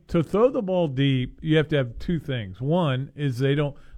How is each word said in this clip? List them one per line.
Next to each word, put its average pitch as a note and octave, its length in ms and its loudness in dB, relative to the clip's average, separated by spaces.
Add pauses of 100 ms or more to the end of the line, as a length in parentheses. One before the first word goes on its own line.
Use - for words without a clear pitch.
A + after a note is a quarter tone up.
to E3+ 160 2
throw A3+ 260 4
the B3+ 140 -2
ball F3+ 240 0
deep, C3 560 0
you D#3 140 2
have D#3 120 2
to D#3 80 0
have B2 220 -2
two E3+ 200 -2
things. G#2+ 400 -8
One C#3 560 0
is C#3 220 -2
they C3+ 160 2
don't, C#3+ 220 -2 (220)